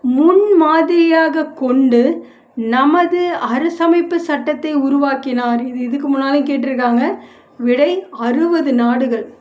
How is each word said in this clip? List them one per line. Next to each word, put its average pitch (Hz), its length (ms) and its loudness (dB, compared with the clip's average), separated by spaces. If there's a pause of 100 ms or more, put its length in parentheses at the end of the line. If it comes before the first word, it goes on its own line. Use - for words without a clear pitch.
முன்மாதிரியாக 320 1400 2
கொண்டு 262 800 0 (300)
நமது 339 760 0 (220)
அரசமைப்பு 339 600 0
சட்டத்தை 302 580 -4
உருவாக்கினார்? 262 920 -2
இது, 247 140 -8
இதுக்கு 277 280 -4
முன்னாலும் 269 380 0
கேட்டிருக்காங்க. 262 720 -2 (400)
விடை 294 540 0
அறுபது 277 600 -2
நாடுகள். 240 680 -2